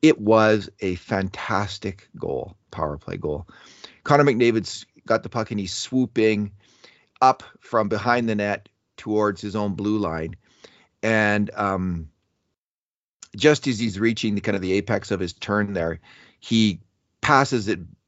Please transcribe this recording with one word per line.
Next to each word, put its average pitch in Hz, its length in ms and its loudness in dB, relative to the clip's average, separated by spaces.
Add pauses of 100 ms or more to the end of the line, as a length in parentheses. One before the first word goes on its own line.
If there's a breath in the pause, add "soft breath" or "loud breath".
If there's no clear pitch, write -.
It 156 180 6
was 107 500 4 (100)
a 95 160 -2
fantastic 98 1200 -6
goal, 82 400 -8 (140)
power 76 280 -6
play - 180 -12
goal. 73 300 -6 (580 loud breath)
Connor 143 200 6
McDavid's 117 640 2 (200)
got 110 160 0
the - 60 -12
puck, 110 220 -6
and 104 100 -4
he's 95 140 -8
swooping 110 800 0 (680 soft breath)
up 131 220 4 (180)
from 110 280 0
behind 117 400 0
the 110 60 0
net 101 340 -2 (280)
towards 107 440 0
his 101 160 -8
own 104 180 -2
blue 104 240 -2
line. 82 380 -4 (680 soft breath)
And, 104 520 2
um, 92 540 -4 (1300)
just 143 300 4
as 123 120 -2
he's 104 220 -4
reaching 113 340 0
the, 101 60 -2
kind 101 160 -2
of 92 60 -4
the 92 100 0
apex 104 380 -2
of 95 100 -2
his 87 140 -4
turn 101 380 -2
there, 82 280 -2 (400 soft breath)
he 107 400 0 (400)
passes 135 480 2
it 104 120 -4 (280)